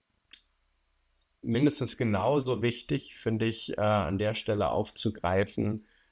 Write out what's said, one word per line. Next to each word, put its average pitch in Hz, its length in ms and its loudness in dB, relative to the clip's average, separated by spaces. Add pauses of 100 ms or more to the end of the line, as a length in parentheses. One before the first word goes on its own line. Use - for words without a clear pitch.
(1400)
mindestens 123 540 0
genauso 120 640 2
wichtig 120 540 -4
finde 113 300 0
ich, - 320 -4
äh, - 40 0
an 101 360 2
der 107 160 0
Stelle 104 360 0
aufzugreifen, 107 1160 -2 (260)